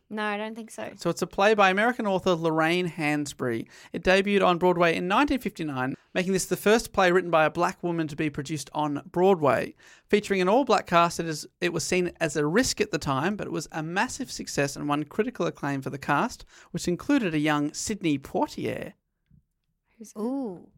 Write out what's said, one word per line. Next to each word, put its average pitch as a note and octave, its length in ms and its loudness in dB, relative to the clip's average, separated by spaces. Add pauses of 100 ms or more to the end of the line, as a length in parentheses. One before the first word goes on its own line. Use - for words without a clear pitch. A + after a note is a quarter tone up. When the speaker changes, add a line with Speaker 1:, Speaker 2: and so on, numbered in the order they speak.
Speaker 1:
No, G#3+ 140 -8
I G#3 140 -4
don't A3 180 -8
think A3+ 140 -16
so. - 260 -12
Speaker 2:
So - 140 -4
it's E3 140 -2
a F3 40 -2
play G#3+ 280 4
by G3 160 6
American A3+ 340 0
author F#3+ 300 0
Lorraine E3 520 0
Hansberry. D3 800 -4 (260)
It E3+ 100 -8
debuted G3 420 4
on F3 140 4
Broadway F3 360 4
in F3+ 120 -4
nineteen C4 320 2
fifty-nine, C#3+ 560 -4 (200)
making F#3 180 0
this F#3 120 0
the F3+ 120 -2
first A3+ 360 2
play F#3 180 4
written F3 200 2
by D#3+ 140 6
a D3+ 60 4
black F3 320 -2
woman E3+ 260 -2
to D3+ 60 -12
be D#3 140 -2
produced C#3+ 460 -8
on D3 260 -2 (100)
Broadway. E3 600 4 (340)
Featuring G3+ 340 0
an F3+ 80 2
all-black A3+ 360 4
cast, E3+ 340 4
it E3 80 -4
is, D3+ 200 -6 (140)
it F3 120 0
was E3 100 -2
seen F3+ 360 0
as E3 160 -2
a D3+ 100 2
risk A3 340 2
at - 120 -2
the D#3+ 80 -2
time, D3+ 360 -2
but F#3 120 -8
it - 60 -10
was E3+ 180 -6
a D#3+ 100 -8
massive G3+ 500 -6
success - 440 -4
and D3 120 -8
won D3 160 -2
critical G#3+ 440 -4
acclaim C#3 340 -6
for C3+ 80 -8
the C3+ 100 -10
cast, D#3 460 -2 (260)
which - 160 -8
included F#3 460 0
a D3+ 60 0
young D3 340 0
Sidney E3 460 -2
Poitier. - 760 -6 (1040)
Speaker 1:
Who's G#3+ 160 -20
that? G#3 60 -12
Speaker 3:
Ooh. A#3 480 -6 (100)